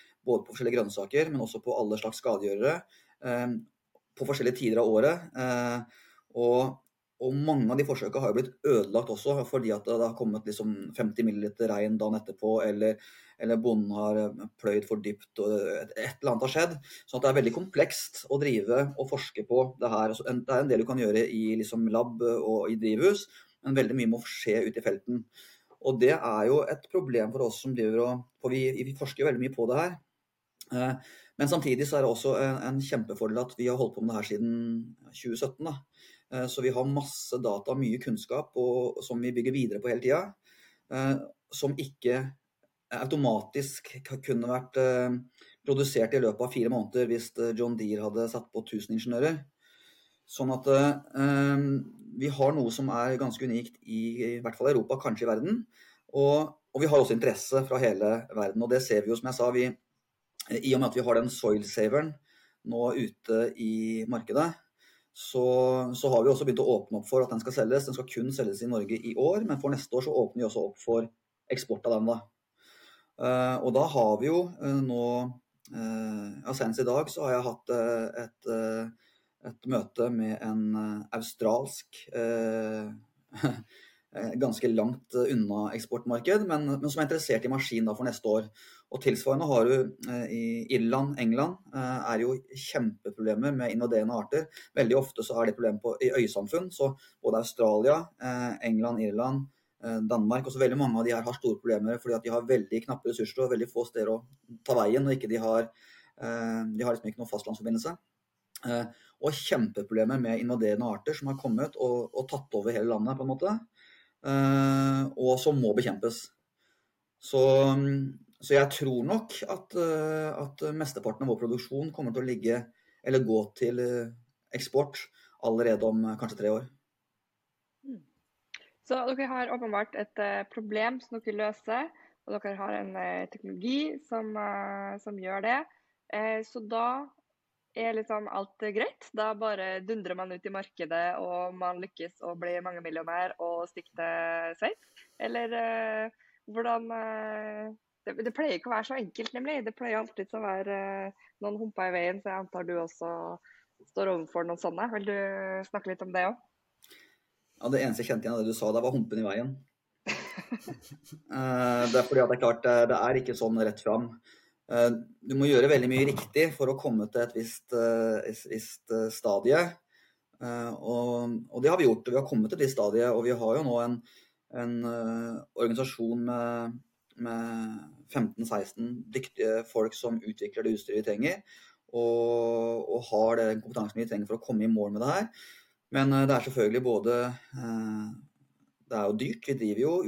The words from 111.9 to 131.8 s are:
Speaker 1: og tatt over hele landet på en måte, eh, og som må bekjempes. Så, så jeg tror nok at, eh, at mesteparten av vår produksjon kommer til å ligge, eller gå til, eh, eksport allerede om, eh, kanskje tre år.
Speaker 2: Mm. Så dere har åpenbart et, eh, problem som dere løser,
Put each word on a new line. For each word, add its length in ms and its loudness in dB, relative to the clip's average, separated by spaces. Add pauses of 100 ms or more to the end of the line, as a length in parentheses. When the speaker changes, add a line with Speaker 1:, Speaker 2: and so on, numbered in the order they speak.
Speaker 1:
og 160 -6
tatt 240 -8
over 180 0
hele 220 0
landet 240 0
på 80 -6
en 80 -2
måte, 240 0 (640)
eh, 800 4 (140)
og 240 4
som 180 4
må 160 4
bekjempes. 460 0 (1040)
Så, 160 4 (1040)
så 80 2
jeg 160 8
tror 380 -2
nok 260 -2 (160)
at, 320 -10
eh, 480 0 (140)
at 220 -8 (120)
mesteparten 480 -4
av 80 2
vår 120 -2
produksjon 500 -4
kommer 180 -4
til 80 -4
å 60 -4
ligge, 320 0 (460)
eller 200 4
gå 140 4 (180)
til, 240 0
eh, 300 -2 (420)
eksport 460 0 (440)
allerede 440 4
om, 180 2
eh, 140 -4
kanskje 180 -6
tre 160 2
år. 140 -2 (1160)
Speaker 2:
Mm. 180 -14 (840)
Så 140 -2 (100)
dere 220 -2
har 240 -4
åpenbart 400 -4
et, 240 -8
eh, 240 -2 (100)
problem 480 -4
som 180 -12
dere 180 -6
løser, 520 -4 (380)